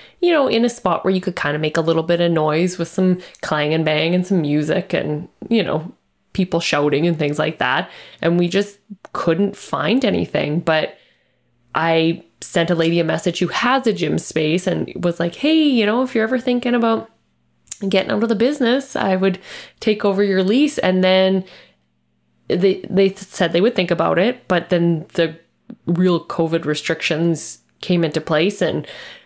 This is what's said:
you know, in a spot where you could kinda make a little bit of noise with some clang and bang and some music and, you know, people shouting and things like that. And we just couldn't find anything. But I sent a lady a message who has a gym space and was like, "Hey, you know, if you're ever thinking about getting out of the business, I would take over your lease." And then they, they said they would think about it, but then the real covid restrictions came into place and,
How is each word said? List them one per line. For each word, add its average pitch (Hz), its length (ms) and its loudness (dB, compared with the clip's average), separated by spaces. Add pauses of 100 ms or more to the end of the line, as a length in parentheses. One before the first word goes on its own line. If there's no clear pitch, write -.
(200)
you 349 120 2
know, 285 160 2
in 226 160 2
a 240 60 2
spot 180 340 -2
where 190 80 2
you 190 80 0
could 185 160 -4
kinda 147 220 -2
make 156 180 -2
a 165 60 0
little 160 200 0
bit 170 200 0
of 170 100 2
noise 160 460 0
with 170 100 -4
some 185 300 2 (240)
clang 151 320 0
and 160 100 0
bang 156 300 0
and 180 120 0
some 185 140 2
music 151 540 0
and, 160 340 -4 (220)
you 226 120 2
know, 170 300 -4 (400)
people 180 280 0
shouting 147 460 0
and 165 120 0
things 147 200 -2
like 156 200 -2
that. 139 320 -2 (320)
And 170 160 2
we 175 100 2
just 196 300 -2 (340)
couldn't 196 440 0
find 170 480 -2
anything. 170 560 0
But 160 360 -2 (800)
I 165 480 2 (180)
sent 170 300 0
a 175 40 2
lady 165 260 2
a 165 40 2
message 165 340 -2
who 175 100 0
has 254 380 0
a 220 60 2
gym 165 260 -2
space 160 480 -2
and 165 240 -2 (120)
was 170 180 0
like, 175 140 -2
"Hey, 320 280 2
you 254 240 2
know, 226 160 2
if 254 120 -4
you're 220 100 2
ever 247 140 0
thinking 247 360 0
about 226 360 0 (760)
getting 190 220 0
out 208 120 0
of 226 60 0
the 226 60 2
business, 262 640 0
I 190 200 0
would 185 220 0 (420)
take 214 240 0
over 202 180 2
your 190 200 2
lease." 262 360 2
And 185 260 2
then 190 400 4 (1040)
they, 185 320 2 (100)
they 190 240 4
said - 380 -4
they 175 80 2
would 240 140 2
think 175 160 0
about 165 280 0
it, 233 300 0
but 175 200 0
then 170 460 2
the 160 220 0 (500)
real 175 400 2
covid 165 400 -2
restrictions 156 920 -2 (220)
came 175 240 0
into 156 160 -2
place 165 400 0
and, 156 260 -2 (400)